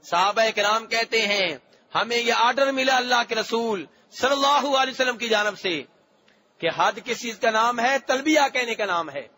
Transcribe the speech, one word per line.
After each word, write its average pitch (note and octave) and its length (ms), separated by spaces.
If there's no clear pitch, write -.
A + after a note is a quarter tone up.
صحابہ G3 380
اکرام G#3+ 440
کہتے A3+ 400
ہیں G3+ 200
ہمیں A3+ 260
یہ A#3 220
آرڈر B3+ 320
ملا C4 260
اللہ B3 300
کے A3+ 80
رسول A3 500
صلی B3+ 180
اللہ C#4 340
علیہ C4 160
وسلم B3+ 240
کی A#3 120
جانب G#3 300
سے E3 220
کہ E3 140
حج G3+ 300
کس A#3+ 160
چیز A#3 180
کا A#3 120
نام A#3 280
ہے؟ C4 260
تلبیہ C#4+ 360
کہنے A#3+ 220
کا G#3+ 100
نام E3+ 240
ہے C3+ 180